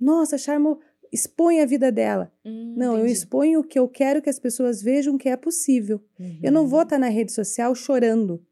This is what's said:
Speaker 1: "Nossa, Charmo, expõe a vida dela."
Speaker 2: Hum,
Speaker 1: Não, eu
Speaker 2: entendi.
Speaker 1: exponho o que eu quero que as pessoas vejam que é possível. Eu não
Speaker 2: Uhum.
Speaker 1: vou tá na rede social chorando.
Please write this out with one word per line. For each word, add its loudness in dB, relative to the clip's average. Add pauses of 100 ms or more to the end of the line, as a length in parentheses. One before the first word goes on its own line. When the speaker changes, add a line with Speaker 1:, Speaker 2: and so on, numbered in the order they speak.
Speaker 1:
"Nossa, 2
Charmo, 0 (340)
expõe 0
a 4
vida 2
dela." -2 (120)
Speaker 2:
Hum, -12
Speaker 1:
Não, -2
eu 0
Speaker 2:
entendi. 2
Speaker 1:
exponho 0
o 0
que -6
eu 4
quero 0
que -2
as -4
pessoas -2
vejam 0
que -2
é -2
possível. -2 (400)
Eu 0
não 4
Speaker 2:
Uhum. 2
Speaker 1:
vou 2
tá -2
na 2
rede -2
social -2
chorando. 0 (120)